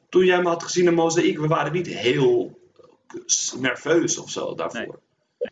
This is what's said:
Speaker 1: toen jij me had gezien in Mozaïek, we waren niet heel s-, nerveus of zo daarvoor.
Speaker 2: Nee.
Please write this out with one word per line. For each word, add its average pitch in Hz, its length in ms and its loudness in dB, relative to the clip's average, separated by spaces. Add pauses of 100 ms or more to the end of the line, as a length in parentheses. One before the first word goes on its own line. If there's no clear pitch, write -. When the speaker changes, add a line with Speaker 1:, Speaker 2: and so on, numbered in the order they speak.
Speaker 1:
toen 185 160 4
jij 180 160 4
me 180 60 0
had 170 160 -2
gezien 175 240 2
in 170 60 4
Mozaïek, 160 460 2
we 151 80 -2
waren 151 260 0
niet 175 140 -2
heel 120 720 0 (680)
s-, - 340 -4
nerveus 135 580 0
of - 120 -14
zo - 260 -8
daarvoor. 85 240 -6
Speaker 2:
Nee. - 720 -12